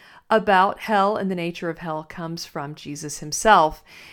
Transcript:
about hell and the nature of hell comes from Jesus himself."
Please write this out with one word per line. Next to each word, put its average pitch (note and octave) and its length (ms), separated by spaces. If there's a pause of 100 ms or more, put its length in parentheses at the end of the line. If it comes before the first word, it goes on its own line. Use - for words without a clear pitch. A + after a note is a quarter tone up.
(300)
about G3+ 500
hell G#3 380
and F#3+ 120
the F#3+ 60
nature E3+ 340
of E3 100
hell D#3+ 260
comes E3+ 400
from D3 280
Jesus D3 460
himself." D#3 640 (300)